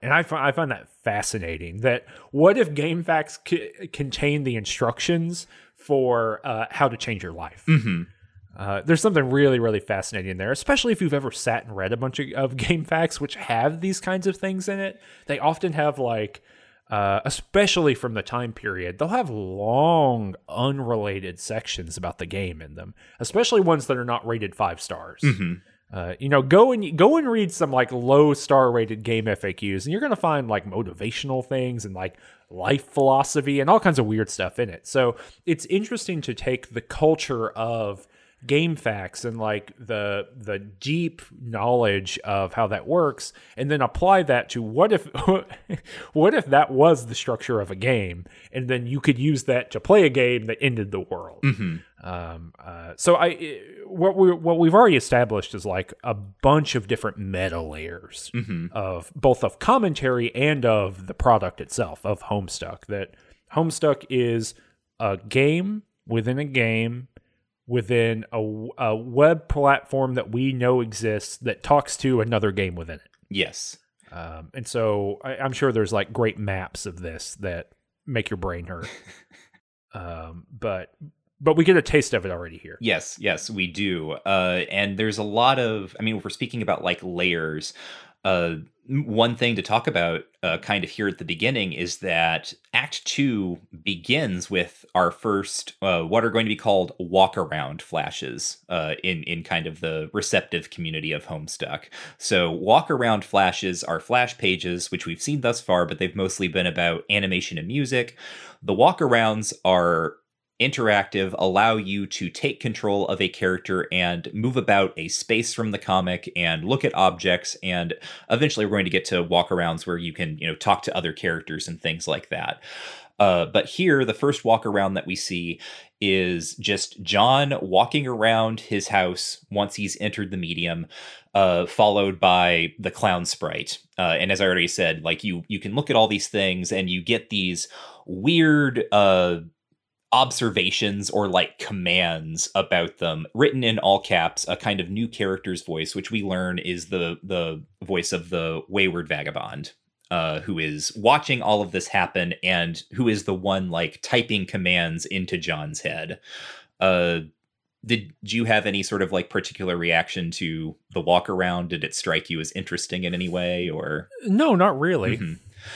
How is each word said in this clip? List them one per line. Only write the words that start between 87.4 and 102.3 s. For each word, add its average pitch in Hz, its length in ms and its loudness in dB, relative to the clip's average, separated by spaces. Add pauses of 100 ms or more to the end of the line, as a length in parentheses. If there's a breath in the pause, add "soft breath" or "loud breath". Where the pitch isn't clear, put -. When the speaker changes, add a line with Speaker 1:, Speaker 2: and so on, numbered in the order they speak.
Speaker 2:
uh, 87 300 2 (340)
m-, 139 180 -2
one 117 280 2
thing 120 220 0
to 95 60 -2
talk 113 260 0
about, 85 340 0 (220)
uh, 85 140 0
kind 101 260 -2
of 85 60 -10
here 104 180 -2
at 90 100 -4
the 90 60 -12
beginning 95 480 -2
is 85 260 -6
that 82 560 -2 (180)
Act 127 320 -4
Two 101 540 0 (240)
begins 98 680 -2
with - 360 -4 (100)
our 90 160 4
first, - 640 -4 (100)
uh, 90 200 2
what 107 220 2
are 113 60 0
going 113 160 2
to 107 40 -2
be 107 60 -2
called 95 440 2
walk-around 85 800 0
flashes, - 760 -6 (100)
uh, 80 340 -4
in, 87 220 -2
in 82 180 -6
kind 82 240 -4
of 80 140 -10
the 80 320 -4
receptive 92 580 -2
community 80 400 -8
of 73 160 -6
Homestuck. 76 600 -10 (300 loud breath)
So 87 360 2